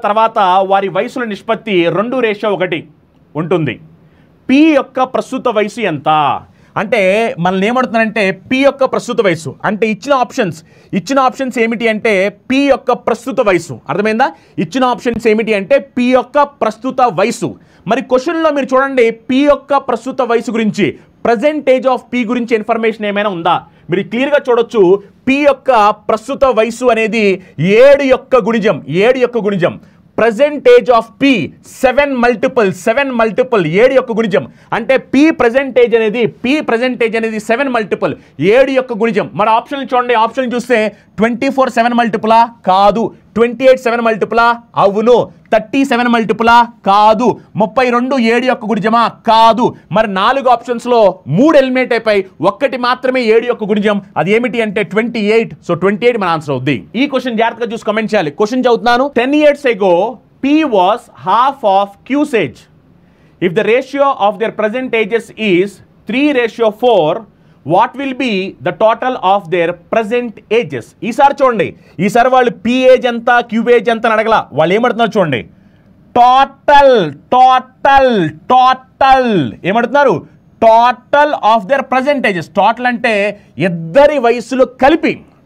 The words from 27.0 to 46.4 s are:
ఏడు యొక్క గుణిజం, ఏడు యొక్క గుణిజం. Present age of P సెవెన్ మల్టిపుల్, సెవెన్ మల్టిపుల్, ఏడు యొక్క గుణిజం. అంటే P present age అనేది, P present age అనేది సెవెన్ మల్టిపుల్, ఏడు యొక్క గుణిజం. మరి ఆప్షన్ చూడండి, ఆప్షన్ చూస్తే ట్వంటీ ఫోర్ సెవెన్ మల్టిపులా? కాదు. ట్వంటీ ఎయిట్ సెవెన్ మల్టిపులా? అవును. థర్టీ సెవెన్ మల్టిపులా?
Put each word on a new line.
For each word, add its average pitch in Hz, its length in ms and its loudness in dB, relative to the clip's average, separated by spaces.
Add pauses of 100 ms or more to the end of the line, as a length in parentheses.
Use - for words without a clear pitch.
ఏడు 285 200 6 (100)
యొక్క 247 220 -2 (120)
గుణిజం, 208 320 0 (260)
ఏడు 262 200 2
యొక్క 240 120 -2 (120)
గుణిజం. 165 260 -2 (440)
Present 240 560 0
age 247 220 4
of 226 80 0 (160)
P 277 100 4 (500)
సెవెన్ 269 320 0 (100)
మల్టిపుల్, 240 460 0 (160)
సెవెన్ 262 340 -2
మల్టిపుల్, 226 440 0 (180)
ఏడు 269 160 4
యొక్క - 220 -2
గుణిజం. 190 260 -2 (320)
అంటే 233 180 -2 (160)
P 269 140 4 (160)
present 254 420 -2
age 233 160 2
అనేది, 220 240 -2 (200)
P 254 120 0 (140)
present 240 380 -2
age 220 120 -4
అనేది 220 300 -6
సెవెన్ 254 260 -2
మల్టిపుల్, 190 400 -4 (400)
ఏడు 269 240 2
యొక్క 247 240 -4
గుణిజం. 202 260 -2 (120)
మరి 220 180 2
ఆప్షన్ 269 340 -8
చూడండి, 247 220 0 (100)
ఆప్షన్ 240 300 -4
చూస్తే 233 240 -2 (420)
ట్వంటీ 240 340 0
ఫోర్ 262 220 0
సెవెన్ 240 240 0
మల్టిపులా? 226 400 2 (300)
కాదు. 196 340 2 (320)
ట్వంటీ 240 320 0
ఎయిట్ 262 160 4
సెవెన్ 233 200 -2
మల్టిపులా? 226 400 0 (380)
అవును. 214 320 2 (380)
థర్టీ 220 360 0
సెవెన్ 240 240 0
మల్టిపులా? 226 420 2 (320)